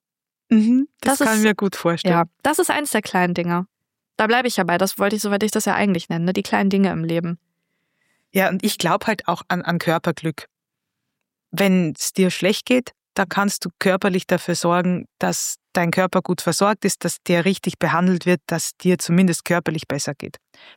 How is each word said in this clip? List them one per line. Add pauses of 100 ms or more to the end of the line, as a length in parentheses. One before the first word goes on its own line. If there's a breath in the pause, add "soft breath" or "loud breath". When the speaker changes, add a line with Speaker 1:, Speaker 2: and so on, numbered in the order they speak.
(500)
Speaker 1:
Mhm, (140)
das
Speaker 2:
Das
Speaker 1:
kann
Speaker 2:
ist,
Speaker 1:
ich
mir
gut
vorstellen.
Speaker 2:
ja, (200)
das
ist
eins
der
kleinen
Dinge. (500)
Da
bleibe
ich
ja
bei,
das
wollte
ich,
soweit
ich
das
ja
eigentlich
nenne,
ne?
Die
kleinen
Dinge
im
Leben. (920)
Speaker 1:
Ja,
und
ich
glaub
halt
auch
an,
an
Körperglück. (1080)
Wenn's
dir
schlecht
geht, (220)
dann
kannst
du (100)
körperlich
dafür
sorgen, (140)
dass (180)
dein
Körper
gut
versorgt
ist,
dass (100)
der
richtig
behandelt
wird,
dass
dir
zumindest
körperlich
besser
geht. (400 loud breath)